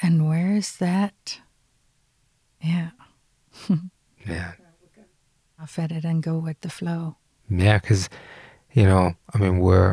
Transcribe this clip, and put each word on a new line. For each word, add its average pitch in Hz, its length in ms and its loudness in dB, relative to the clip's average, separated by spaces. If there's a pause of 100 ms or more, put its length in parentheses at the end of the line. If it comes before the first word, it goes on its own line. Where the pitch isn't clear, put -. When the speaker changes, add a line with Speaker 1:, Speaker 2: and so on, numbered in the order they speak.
Speaker 1:
and 165 280 2
where 170 260 -2
is 202 220 -6
that? 190 600 -4 (1200)
Yeah. 165 340 -4
<laughs> - 720 -16 (580)
Speaker 2:
Yeah. 87 240 -10 (1080)
Speaker 1:
Laugh 160 220 -14
at 165 120 -4
it 160 140 -8
and 160 180 -2
go 165 140 -4
with 160 240 -8
the 170 80 -10
flow. 165 460 -8 (340)
Speaker 2:
Yeah, 98 300 4
'cause, 95 300 -2 (640)
you 117 120 4
know, 92 280 4 (200)
I - 60 -2
mean, 92 200 2
we're, 92 340 4